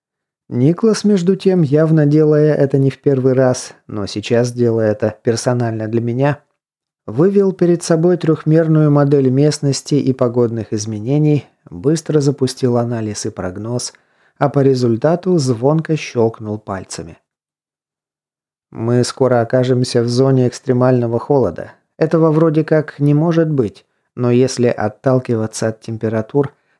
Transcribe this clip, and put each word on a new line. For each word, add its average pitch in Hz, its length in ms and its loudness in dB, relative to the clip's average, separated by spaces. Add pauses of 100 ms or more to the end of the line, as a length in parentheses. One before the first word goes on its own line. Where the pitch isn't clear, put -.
(480)
Никлас, 170 540 0
между 196 320 2
тем, 185 260 2
явно 156 440 2
делая 151 500 4
это 143 220 0
не 135 120 2
в - 120 -6
первый 131 320 2
раз, 127 400 0 (120)
но 104 200 -8
сейчас 117 480 -2
делая 113 380 0
это 107 300 -2
персонально 113 640 -2
для 117 120 -2
меня, 120 420 -2 (640)
вывел 190 460 2
перед 175 320 0
собой 170 340 2
трёхмерную 156 720 2
модель 143 400 2
местности 143 640 0
и 131 180 0
погодных 117 580 -2
изменений, 113 720 -2 (240)
быстро 151 520 -2
запустил 131 560 -2
анализ 113 480 -4
и 110 40 -8
прогноз, 104 640 -8 (440)
а 147 120 0
по 143 100 -2
результату 135 800 2
звонко 143 600 0
щёлкнул 113 640 -4
пальцами. 95 580 -12 (1500)
«Мы 120 320 0
скоро 123 380 0
окажемся 127 600 0
в 117 60 -2
зоне 127 400 2
экстремального 123 720 0
холода. 123 520 -2 (260)
Этого 160 340 2
вроде 156 320 2
как 151 360 -2
не 143 140 2
может 160 360 2
быть, 131 360 -4 (300)
но 123 160 0
если 123 360 2
отталкиваться 117 1040 -2
от 113 120 -8
температур, 113 720 -4 (260)